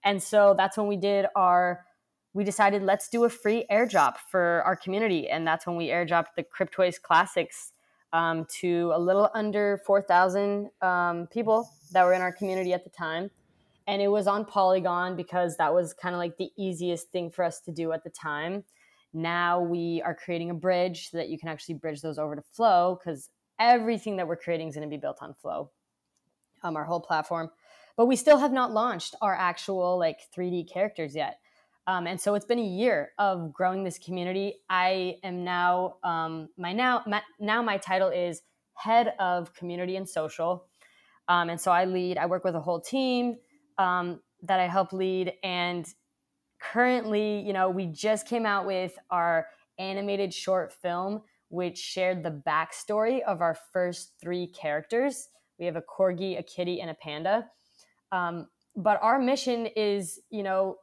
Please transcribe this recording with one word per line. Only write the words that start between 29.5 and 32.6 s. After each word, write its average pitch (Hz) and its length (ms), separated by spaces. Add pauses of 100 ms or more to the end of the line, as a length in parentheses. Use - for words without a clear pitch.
like, 160 220 (120)
three 180 160
D 175 140
characters 170 520
yet. 147 240 (460)
Um, 180 220
and 180 120
so 202 140
it's 202 140
been 240 100
a 240 60